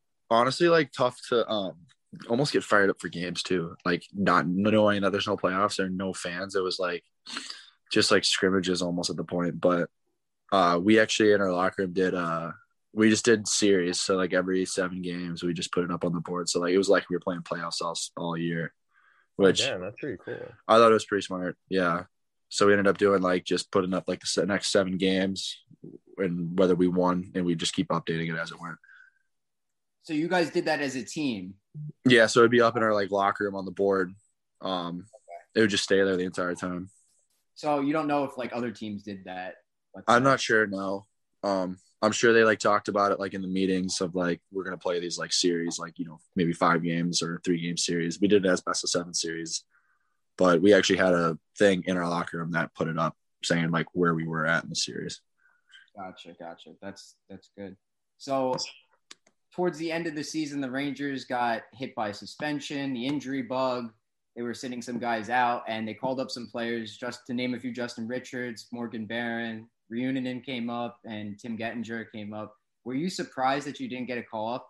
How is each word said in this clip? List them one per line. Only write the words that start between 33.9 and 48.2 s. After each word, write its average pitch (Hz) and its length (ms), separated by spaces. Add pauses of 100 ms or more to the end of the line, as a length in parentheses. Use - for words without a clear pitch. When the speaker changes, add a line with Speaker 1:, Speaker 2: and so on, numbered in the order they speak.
Speaker 1:
Um, 90 460
Speaker 3:
Okay. - 320 (180)
Speaker 1:
it 110 60
would 110 80
just 98 160
stay 98 180
there 95 140
the 90 80
entire 90 300
time. 90 340 (680)
Speaker 3:
So 147 240
you 143 140
don't 156 140
know 143 180
if, 131 120
like, 120 140
other 120 200
teams 104 320
did 95 200
that? 92 320 (400)
Let's 95 140
Speaker 1:
I'm 120 140
Speaker 3:
say. 139 60
Speaker 1:
not 127 120
sure. 110 260
No. 98 380 (380)
Um, 92 340 (260)
I'm 107 80
sure 117 220
they, 113 100
like, 107 140
talked 104 300
about 101 240
it, 95 80
like, 98 160
in 95 80
the 92 40
meetings 92 540
of, 90 140
like, 87 260 (100)
we're 95 120
gonna 92 120
play 87 240
these, 85 200
like, 82 120
series, 85 460
like, 85 220
you 85 60
know, 80 140 (160)
maybe 85 160
five 85 300
games 85 400
or 85 240
three 87 160
game 85 160
series. 85 420
We 101 80